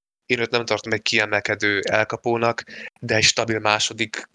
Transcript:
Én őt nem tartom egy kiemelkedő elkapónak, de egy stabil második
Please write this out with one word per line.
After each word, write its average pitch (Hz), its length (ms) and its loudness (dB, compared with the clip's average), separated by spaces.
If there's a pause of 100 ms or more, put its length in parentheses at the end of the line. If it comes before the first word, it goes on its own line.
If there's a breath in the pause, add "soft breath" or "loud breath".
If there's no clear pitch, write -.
(300)
Én 120 100 2
őt 117 100 -2
nem 120 140 0
tartom 110 280 -2
egy 107 100 -2
kiemelkedő 104 800 0
elkapónak, 117 840 0 (360 loud breath)
de 117 140 -2
egy 107 80 4
stabil 113 360 2
második 107 760 0